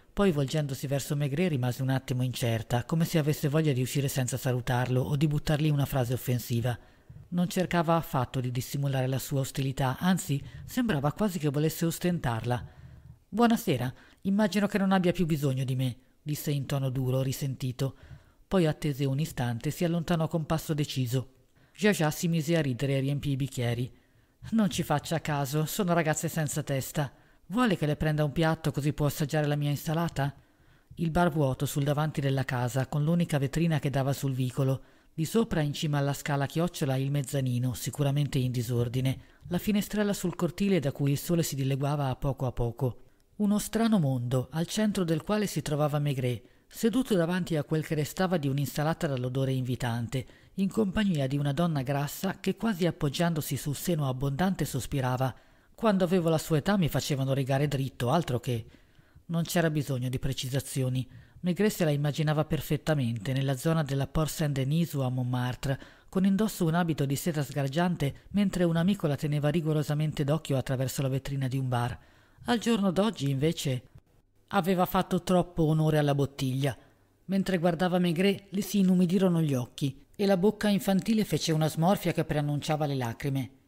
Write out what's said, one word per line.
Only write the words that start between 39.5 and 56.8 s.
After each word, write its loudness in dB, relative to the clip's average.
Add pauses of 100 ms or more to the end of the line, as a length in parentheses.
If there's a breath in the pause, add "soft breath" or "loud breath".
finestrella 0
sul -2
cortile 2
da 0
cui 0
il 2
sole 0
si -4
dileguava 0
a -2
poco -4
a -2
poco. -2 (340 soft breath)
Uno 2
strano 2
mondo, 0
al -2
centro 0
del 0
quale 0
si -4
trovava 0
Maigret, -2 (260 soft breath)
seduto 0
davanti 0
a -2
quel -2
che -4
restava -2
di -2
un'insalata -2
dall'odore -2
invitante, -2 (300 loud breath)
in 0
compagnia 0
di -2
una 0
donna 0
grassa -4
che, -2
quasi -2
appoggiandosi 0
sul -4
seno 0
abbondante, -2
sospirava: -2 (400 soft breath)
"Quando 2
avevo 2
la 4
sua 0
età 2
mi 4